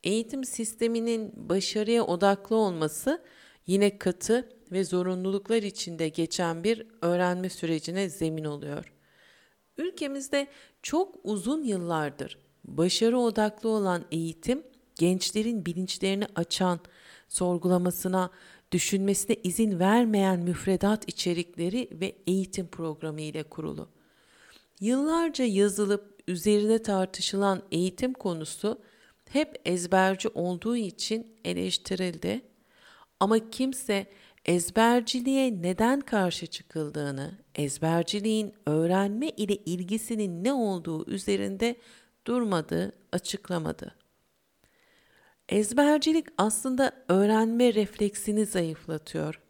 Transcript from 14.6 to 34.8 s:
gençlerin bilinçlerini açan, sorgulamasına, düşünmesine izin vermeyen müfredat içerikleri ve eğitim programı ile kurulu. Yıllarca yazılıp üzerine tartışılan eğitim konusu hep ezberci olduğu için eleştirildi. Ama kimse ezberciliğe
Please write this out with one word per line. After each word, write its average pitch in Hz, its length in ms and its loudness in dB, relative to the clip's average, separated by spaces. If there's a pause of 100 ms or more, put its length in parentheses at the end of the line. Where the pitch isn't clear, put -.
gençlerin 190 720 2
bilinçlerini 190 600 -2 (100)
açan, 175 440 0 (500)
sorgulamasına, 180 1000 2 (420)
düşünmesine 196 720 2
izin 185 360 0
vermeyen 196 600 4
müfredat 185 680 0
içerikleri 175 840 -4
ve 190 240 -6 (120)
eğitim 190 400 -2
programı 156 540 -8
ile 151 220 -8
kurulu. 151 460 -10 (880)
Yıllarca 285 680 0
yazılıp 202 840 0
üzerine 208 540 2
tartışılan 196 800 0 (100)
eğitim 185 420 -2
konusu 180 680 -6 (480)
hep 302 360 -2
ezberci 185 640 2
olduğu 180 480 -2
için 220 580 -6 (100)
eleştirildi. 180 960 -4 (800)
Ama 220 300 4
kimse 254 580 -2 (380)
ezberciliğe 240 1160 2